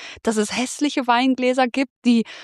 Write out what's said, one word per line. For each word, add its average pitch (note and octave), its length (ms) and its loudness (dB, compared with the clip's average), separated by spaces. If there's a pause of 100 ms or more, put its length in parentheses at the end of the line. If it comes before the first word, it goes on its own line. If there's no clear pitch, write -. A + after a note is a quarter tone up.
(240)
dass A3+ 140 0
es G#3 180 -2
hässliche B3+ 500 -2
Weingläser B3+ 640 2
gibt, C4 240 -2 (140)
die, A#3 180 4 (200)